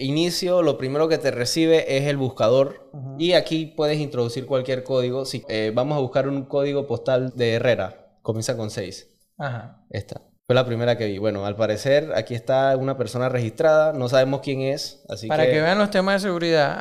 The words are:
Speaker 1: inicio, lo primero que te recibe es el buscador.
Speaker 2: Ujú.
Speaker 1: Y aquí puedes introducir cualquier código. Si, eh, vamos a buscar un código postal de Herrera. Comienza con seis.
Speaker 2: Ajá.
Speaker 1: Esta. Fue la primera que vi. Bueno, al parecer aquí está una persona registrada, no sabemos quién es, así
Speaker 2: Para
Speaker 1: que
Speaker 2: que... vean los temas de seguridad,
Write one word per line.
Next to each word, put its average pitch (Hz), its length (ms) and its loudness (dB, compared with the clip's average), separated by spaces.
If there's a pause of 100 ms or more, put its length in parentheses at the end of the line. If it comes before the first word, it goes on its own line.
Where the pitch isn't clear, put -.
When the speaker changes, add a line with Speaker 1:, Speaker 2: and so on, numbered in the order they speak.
Speaker 1:
inicio, 175 600 0
lo 151 160 2
primero 143 320 0
que 160 80 4
te 139 140 0
recibe 139 680 2
es 139 120 2
el 143 100 0
buscador. 131 760 2
Speaker 2:
Ujú. 135 260 -14
Speaker 1:
Y 170 140 2
aquí 160 420 0
puedes 151 240 0
introducir 123 460 -4
cualquier 127 400 -2
código. 127 400 -2
Si, 127 240 -8
eh, 110 260 -2
vamos 139 220 0
a 143 60 0
buscar 131 260 0
un 139 160 -4
código 143 420 -2
postal 127 480 -2
de 117 200 0
Herrera. 113 680 -2
Comienza 113 380 -4
con 110 120 -6
seis. 90 380 -10 (300)
Speaker 2:
Ajá. 123 500 -10
Speaker 1:
Esta. - 320 -10 (320)
Fue - 40 4
la 127 100 2
primera 117 320 0
que 113 80 -2
vi. 98 100 -4
Bueno, 101 300 -2
al 104 100 -4
parecer 135 580 0
aquí 113 200 -2
está 131 420 2
una 135 220 -2
persona 123 320 -2
registrada, 156 640 2
no 123 160 -2
sabemos 135 320 2
quién 135 180 -4
es, 135 480 -6
así 104 180 -10
Speaker 2:
Para 156 200 2
Speaker 1:
que 170 60 4
Speaker 2:
que... 156 100 2
vean 180 160 2
los 202 120 2
temas 196 320 0
de 208 60 -2
seguridad, 165 520 2